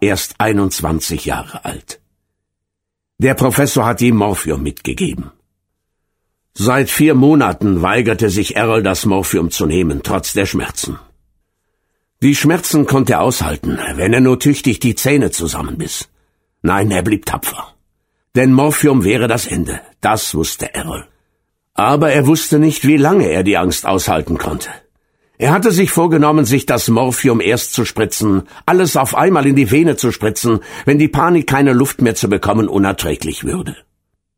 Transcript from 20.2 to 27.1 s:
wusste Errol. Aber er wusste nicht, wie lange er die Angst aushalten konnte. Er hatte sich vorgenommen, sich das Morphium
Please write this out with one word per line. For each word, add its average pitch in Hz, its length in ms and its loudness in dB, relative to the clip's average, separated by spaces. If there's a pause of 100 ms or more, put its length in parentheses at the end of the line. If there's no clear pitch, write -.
wusste - 400 -6
Errol. - 320 -10 (680)
Aber 143 380 2
er 139 140 2
wusste 156 320 2
nicht, 151 280 2
wie 151 100 4
lange 151 320 4
er 85 140 0
die 95 160 2
Angst 87 260 -2
aushalten 87 540 -2
konnte. - 320 -8 (680)
Er 135 160 0
hatte 180 200 2
sich 175 180 2
vorgenommen, 156 560 2
sich 127 180 0
das - 240 -2
Morphium 117 540 2